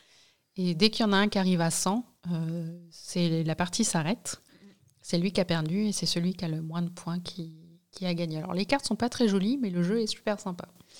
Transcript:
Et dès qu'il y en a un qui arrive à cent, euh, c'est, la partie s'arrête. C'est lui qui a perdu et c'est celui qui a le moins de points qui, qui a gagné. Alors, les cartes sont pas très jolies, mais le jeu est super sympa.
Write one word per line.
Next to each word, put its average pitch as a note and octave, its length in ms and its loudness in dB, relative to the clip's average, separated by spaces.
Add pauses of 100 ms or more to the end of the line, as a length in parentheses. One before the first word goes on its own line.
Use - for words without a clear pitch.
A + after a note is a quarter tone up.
(560)
Et F3+ 200 0
dès G#3 160 4
qu'il A#3+ 120 0
y G#3+ 60 4
en G3+ 40 4
a G3 40 6
un G#3 120 4
qui G#3 100 0
arrive F#3 220 4
à E3 100 2
cent, G#3 340 0 (260)
euh, E3 460 -4 (140)
c'est, E3 520 0
la D#3 120 0
partie F3+ 300 0
s'arrête. - 560 -2 (600)
C'est - 160 -2
lui F3 140 0
qui F#3+ 100 2
a F3 40 -2
perdu E3+ 400 0
et G#3 60 2
c'est - 140 -4
celui F3 280 0
qui - 120 -6
a E3 40 -2
le D#3 120 -4
moins E3 220 -4
de E3+ 60 -2
points F3 300 -6
qui, F3 340 -10 (360)
qui - 160 -10
a F3+ 80 0
gagné. E3 260 -4
Alors, D#3 140 -6
les F#3+ 120 0
cartes - 200 0
sont G#3+ 120 -2
pas A#3+ 120 0
très A#3+ 180 4
jolies, G3+ 320 2
mais G#3+ 120 0
le F3 100 2
jeu G3+ 200 2
est G#3+ 60 0
super G#3 320 -4
sympa. F3+ 280 -8 (320)